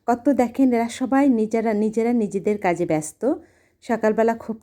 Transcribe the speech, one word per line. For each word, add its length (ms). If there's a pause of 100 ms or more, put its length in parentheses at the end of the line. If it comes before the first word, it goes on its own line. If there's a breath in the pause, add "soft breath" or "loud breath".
কত 220
দেখেন 440
এরা 160
সবাই 400
নিজেরা, 440
নিজেরা 400
নিজেদের 460
কাজে 280
ব্যস্ত। 480 (480 soft breath)
সকালবেলা 520
খোপ 280